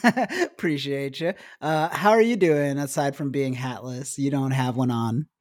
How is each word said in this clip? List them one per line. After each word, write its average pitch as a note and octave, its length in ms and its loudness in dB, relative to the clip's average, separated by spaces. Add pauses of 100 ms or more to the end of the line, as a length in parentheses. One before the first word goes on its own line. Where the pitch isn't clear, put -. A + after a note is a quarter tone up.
(460)
Appreciate C#3 720 -4
you. E3 140 -2 (260)
Uh, D#3 300 0
how F#3 220 2
are A3+ 100 6
you A#3 160 2
doing D3 400 2
aside C#3+ 380 -2
from C#3+ 160 -4
being C3+ 240 -2
hatless? B2+ 640 -8
You C#3 140 0
don't C3+ 200 0
have B2+ 260 0
one B2+ 140 2
on. A#2 360 -2 (140)